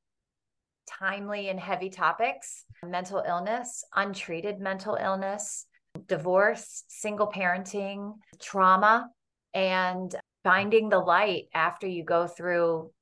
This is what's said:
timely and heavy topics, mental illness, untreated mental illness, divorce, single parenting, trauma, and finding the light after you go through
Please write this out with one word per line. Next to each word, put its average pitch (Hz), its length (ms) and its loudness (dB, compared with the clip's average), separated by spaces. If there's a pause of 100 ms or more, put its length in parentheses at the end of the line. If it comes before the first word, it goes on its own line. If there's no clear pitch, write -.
(880)
timely 202 640 -6
and 190 100 -4
heavy 185 300 -4
topics, 185 800 -2 (200)
mental 185 400 -4
illness, 202 560 -4 (140)
untreated 190 640 -4
mental 196 360 -4
illness, 196 680 -4 (420)
divorce, 185 840 0
single 208 380 -2
parenting, 196 920 -4 (240)
trauma, 202 680 6 (460)
and 185 600 0 (280)
finding 208 480 4
the 196 80 6
light 175 460 2 (100)
after 170 320 -2
you 175 180 -6
go 175 220 2
through 170 640 0 (120)